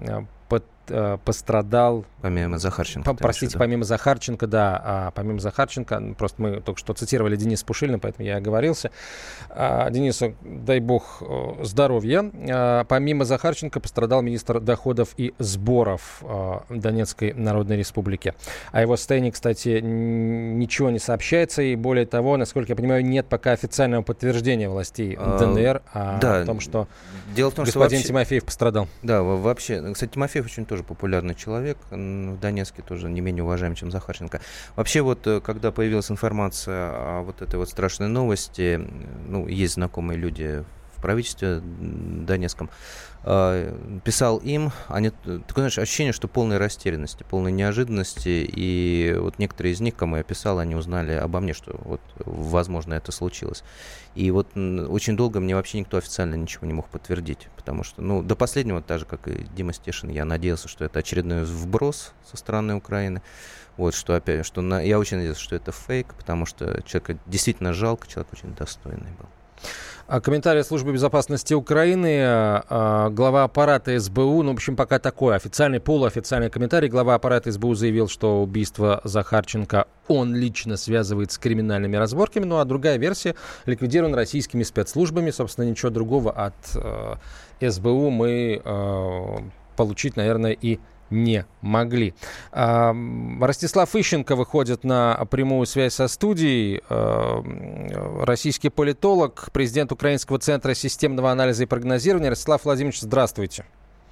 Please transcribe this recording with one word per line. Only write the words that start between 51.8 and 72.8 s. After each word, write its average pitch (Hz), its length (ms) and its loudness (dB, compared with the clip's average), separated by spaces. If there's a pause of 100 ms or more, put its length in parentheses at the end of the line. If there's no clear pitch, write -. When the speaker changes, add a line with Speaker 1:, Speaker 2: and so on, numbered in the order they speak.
Speaker 2:
вот, - 180 -8 (160)
возможно, 82 760 -2
это - 180 -6
случилось. - 520 -8 (500)
И 95 160 0
вот, 95 260 2
м, 92 360 -2
очень 107 240 0
долго 110 240 0
мне 92 160 0
вообще 95 240 -4
никто 98 180 -4
официально 87 380 -4
ничего 82 320 -6
не 80 60 -4
мог 80 140 -6
подтвердить, 82 680 -8
потому - 280 -8
что, - 180 -14
ну, 95 200 0
до 95 140 0
последнего, 120 460 0
так - 180 -4
же, - 60 -10
как - 220 -12
и - 180 -8 (100)
Дима 87 180 -4
Стешин, - 360 -10
я 76 160 -4
надеялся, 82 420 -2
что - 180 -8
это 78 140 -4
очередной 85 460 -2
вброс 90 680 -2 (100)
со - 140 -18
стороны 107 380 -2
Украины, 98 480 -4 (540)
вот, 87 180 0
что - 180 -2
опять, 80 320 0
что - 160 -6
на-, 92 200 0
я 104 180 4
очень 98 180 -2
надеялся, 82 240 -4
что - 140 -8
это 82 160 -8
фейк, - 420 -6
потому 85 320 -4
что - 380 -6
человека 82 420 -6
действительно 90 480 0
жалко, 110 340 -2
человек - 260 -10
очень 80 200 -14
достойный - 640 -12
был. - 80 -20 (800)
Speaker 1:
А, 131 120 0
комментарий 147 440 2
службы 143 280 -2
безопасности 139 640 2
Украины. 156 720 4
А, 107 880 2